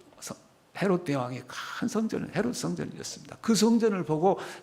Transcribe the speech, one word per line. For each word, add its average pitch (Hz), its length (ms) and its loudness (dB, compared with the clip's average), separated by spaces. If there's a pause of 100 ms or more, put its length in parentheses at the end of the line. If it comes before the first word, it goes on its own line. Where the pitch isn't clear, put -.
(200)
성-, - 160 -12 (400)
헤롯 180 280 2
대왕이 127 420 -2
큰 - 400 -8
성전을, - 480 -2
헤롯 208 220 0
성전을 - 360 -4
지었습니다. - 480 -12
그 226 140 4
성전을 208 500 4
보고 165 360 2 (220)